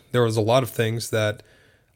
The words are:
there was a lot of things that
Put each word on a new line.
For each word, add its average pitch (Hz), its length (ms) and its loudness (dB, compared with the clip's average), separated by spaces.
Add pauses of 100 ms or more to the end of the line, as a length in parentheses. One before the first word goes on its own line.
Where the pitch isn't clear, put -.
(120)
there 123 100 2
was 113 140 2
a 113 40 2
lot 117 220 2
of 113 80 -6
things 113 400 -4
that 107 320 -2 (540)